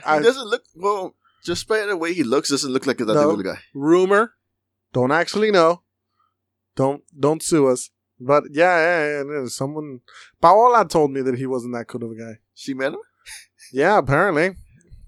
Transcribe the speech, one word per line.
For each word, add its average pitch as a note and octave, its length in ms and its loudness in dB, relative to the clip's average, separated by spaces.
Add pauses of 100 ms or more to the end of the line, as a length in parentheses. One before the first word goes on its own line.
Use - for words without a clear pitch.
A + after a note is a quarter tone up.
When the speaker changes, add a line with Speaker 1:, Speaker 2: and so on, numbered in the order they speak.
Speaker 1:
I, D#3 100 2
I - 20 2
Speaker 2:
he D3+ 80 0
doesn't B3+ 220 0
look, A#3 160 -6 (120)
well, F#3+ 400 -4 (300)
just E3+ 220 -6
by G#3+ 180 -2
the G3+ 100 -2
way E3 180 -4
he E3+ 100 -2
looks, B2+ 260 0
doesn't C#3 240 -4
look B2+ 120 -2
like C3 120 -2
that A#2 100 -4
Speaker 1:
No. B2+ 60 2
Speaker 2:
good D3+ 220 2
of - 40 -6
a F#2+ 40 -6 (120)
guy. - 40 -16 (140)
Speaker 1:
Rumor. F#3 600 2 (580)
Don't B2+ 200 0
actually G3+ 400 0
know. F3 320 4 (920)
Don't, C#3 280 -2 (140)
don't D3+ 240 0
sue D3 260 2
us. B2+ 220 0 (280)
But C#3 340 0
yeah, E3+ 260 2
yeah, D3+ 460 0
yeah, C#3+ 180 -8
yeah, B2 60 -8
someone, C#3+ 520 -8 (420)
Paola G#3+ 460 6
told D3 240 0
me C3+ 100 -4
that B2+ 160 -2
he C3 80 -6
wasn't B2 280 -6
that A#2 140 -10
good A#2+ 140 -10
of A2+ 100 -10
a A2+ 40 -14
guy. A2+ 240 -18 (140)
Speaker 2:
She - 200 -10
met C3 200 -2
him? G4 60 -12 (760)
Speaker 1:
Yeah, E3+ 240 2
apparently. E3+ 580 0 (520)